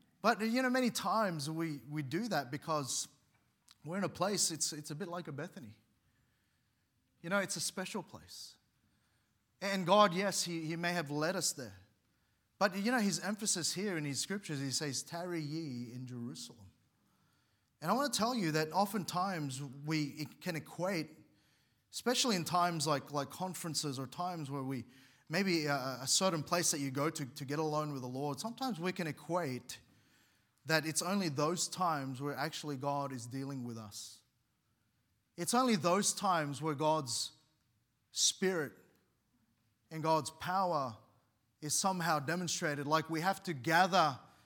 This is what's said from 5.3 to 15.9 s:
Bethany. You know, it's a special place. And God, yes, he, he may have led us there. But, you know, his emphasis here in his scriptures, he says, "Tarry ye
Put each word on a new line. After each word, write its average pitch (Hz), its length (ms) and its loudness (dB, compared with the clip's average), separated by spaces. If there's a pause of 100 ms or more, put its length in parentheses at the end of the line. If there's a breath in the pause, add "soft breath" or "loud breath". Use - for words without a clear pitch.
Bethany. 135 420 -10 (1500)
You 170 80 -6
know, 202 80 4
it's 185 160 0
a 165 60 -4
special 185 420 -4
place. - 520 -16 (1080)
And 190 240 0
God, 202 260 8
yes, 190 300 0
he, 170 200 -4
he 160 120 -2
may 175 180 0
have 156 200 -2
led 156 240 0
us 156 160 0
there. 107 240 -10 (800)
But, 190 180 4
you 202 140 0
know, 254 80 4
his 190 220 2
emphasis 185 520 0
here 185 260 -2
in 151 60 -2
his 139 140 -2
scriptures, 175 420 -4
he 135 100 -2
says, 135 320 -2
"Tarry 170 380 -4
ye 139 540 -6